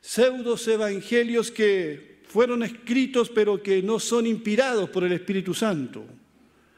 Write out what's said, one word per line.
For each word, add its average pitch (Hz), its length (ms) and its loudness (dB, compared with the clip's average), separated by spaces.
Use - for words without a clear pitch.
pseudos 240 640 0
evangelios 226 840 0
que 185 720 -2
fueron 240 380 0
escritos 247 680 0
pero 208 320 2
que 196 220 2
no 214 160 0
son 233 260 0
inspirados 220 640 0
por 185 140 -2
el 180 80 2
Espíritu 180 420 -2
Santo. 143 520 -4